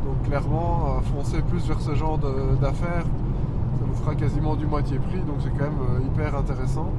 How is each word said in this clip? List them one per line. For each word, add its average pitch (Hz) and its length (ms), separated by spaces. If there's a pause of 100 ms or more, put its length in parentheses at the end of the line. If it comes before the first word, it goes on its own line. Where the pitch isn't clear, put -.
Donc 135 200
clairement, 160 640
euh, 131 140
foncez - 420
plus 170 240
vers - 120
ce 151 140
genre 156 240
de, 135 420
d'affaires. 143 440
Ça - 840
vous - 160
fera 151 140
quasiment 156 400
du 151 100
moitié 143 320
prix, - 220
donc 147 220
c'est 131 100
quand 135 140
même, 151 80 (180)
euh, 127 160
hyper - 280
intéressant. - 520 (120)